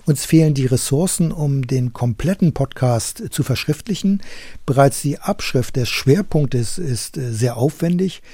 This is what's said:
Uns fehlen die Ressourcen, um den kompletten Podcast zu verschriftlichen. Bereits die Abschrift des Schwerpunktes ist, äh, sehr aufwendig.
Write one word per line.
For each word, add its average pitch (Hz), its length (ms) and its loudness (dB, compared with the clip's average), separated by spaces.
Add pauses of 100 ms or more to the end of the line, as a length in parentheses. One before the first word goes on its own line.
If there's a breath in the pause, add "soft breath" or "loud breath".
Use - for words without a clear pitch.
Uns 156 180 0
fehlen 160 300 6
die 131 120 0
Ressourcen, 156 640 2
um 139 380 -2
den 123 240 0
kompletten 143 600 0
Podcast 127 800 -2
zu - 140 -2
verschriftlichen. 190 760 -2 (440 loud breath)
Bereits 139 360 4
die 147 180 -2
Abschrift - 560 -2
des 123 120 -2
Schwerpunktes 139 920 0
ist, 135 380 -6
äh, 127 140 -6
sehr 117 260 0
aufwendig. 170 680 0 (120)